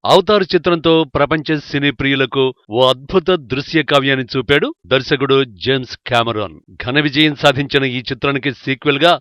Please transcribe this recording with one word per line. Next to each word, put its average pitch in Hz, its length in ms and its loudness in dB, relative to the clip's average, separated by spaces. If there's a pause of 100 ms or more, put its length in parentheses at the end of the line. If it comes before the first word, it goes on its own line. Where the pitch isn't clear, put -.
అవతార్ 190 480 2
చిత్రంతో 170 400 0 (240)
ప్రపంచ 151 420 -2 (120)
సినీ 143 300 -2
ప్రియులకు 135 440 0 (340)
ఓ 127 40 4 (100)
అద్భుత 147 380 -2 (220)
దృశ్య 143 300 -2 (100)
కావ్యాన్ని 135 420 0
చూపాడు 143 340 0 (260)
దర్శకుడు 135 440 0 (280)
జేమ్స్ 131 300 -4 (160)
కామెరాన్. 107 440 -2 (280)
ఘన 139 240 -2
విజయం 151 360 0
సాధించిన 139 400 2 (140)
ఈ 127 40 -6 (100)
చిత్రానికి 139 400 -4 (120)
సీక్వెల్ 139 420 -2
గా 175 160 4